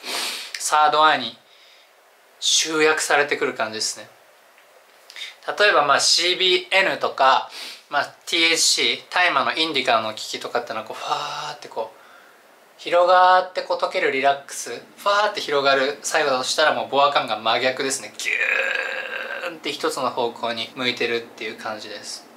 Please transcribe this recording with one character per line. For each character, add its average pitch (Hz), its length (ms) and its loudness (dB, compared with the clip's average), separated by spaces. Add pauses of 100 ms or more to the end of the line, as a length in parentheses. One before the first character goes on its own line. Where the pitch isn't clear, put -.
(580)
サ 151 260 2
ー 147 80 6
ド 151 120 6
ア 151 120 6
イ 135 40 -2
に 117 180 -8 (1000)
集 - 420 0
約 156 200 4
さ 151 160 2
れ 143 80 4
て 143 100 -2
く 143 100 -2
る 127 100 -4
感 110 180 -4
じ 110 60 -8
で - 20 -4
す - 180 -6
ね。 110 80 -18 (1500)
例 208 100 6
え - 20 2
ば 156 120 4
ま 143 120 4
あ 120 40 4
シ 175 360 2
ー - 20 -10
ビ 185 340 2
ー 190 40 2
エ 190 80 6
ヌ 151 160 0
と 120 100 -2
か、 - 400 2 (400)
ま 143 120 -2
あ、 123 40 -2 (220)
テ 175 100 -2
ィ - 40 0
ー 165 100 4
エ - 20 2
イ 165 40 0
チ - 60 2
シ - 180 2
ー、 127 280 0
大 180 200 2
麻 143 140 2
の 120 100 0
イ 160 120 0
ン 160 80 -4
デ 139 80 0
ィ - 40 -2
カ 120 140 4
の 110 120 -4
効 107 40 -10
き - 240 -10
と - 100 -10
か 120 100 -2
っ - 60 -10
て - 80 -12
の 117 60 -6
は 110 60 -10
こ - 120 -12
う - 40 -12
フ - 20 -10
ァ 147 500 -6
ー - 20 -14
っ - 40 -20
て - 80 -18
こ - 260 -8
う、 - 60 -20 (760)
広 175 300 2
が 185 340 8
っ 180 100 -6
て 185 120 -6
こ 180 100 -4
う 175 100 -2
溶 180 60 -2
け 185 120 -2
る 151 100 0
リ 135 100 -2
ラ 139 120 4
ッ - 100 0
ク - 100 -16
ス、 - 160 -10
フ 127 400 -8
ァ 202 160 2
ー 208 60 0
っ - 20 -10
て - 80 -6
広 143 240 0
が 139 100 4
る 135 280 0
作 156 200 0
用 143 60 2
だ 131 80 2
と 127 60 -2
し - 120 -2
た 156 100 4
ら 139 80 4
も 117 120 -2
う - 40 -14
ボ 139 140 4
ア 143 80 4
カ 147 120 2
ン 131 40 -6
が 110 100 -2
真 113 220 0
逆 127 240 0
で 135 60 -2
す 131 120 -4
ね。 107 160 -16
ギ - 120 -4
ュ - 1200 -4
ー 165 60 -12
ン - 20 -16
っ - 20 -16
て 147 140 -6
一 160 160 -2
つ - 80 -6
の 127 140 -2
方 117 200 -2
向 117 220 -6
に 110 220 -8
向 127 140 -2
い 123 60 -4
て 120 120 -2
る 117 100 -2
っ - 40 0
て - 220 -14
い 107 60 -8
う 113 80 -12
感 110 220 -10
じ 107 100 -16
で 104 140 -14
す。 - 220 -14 (120)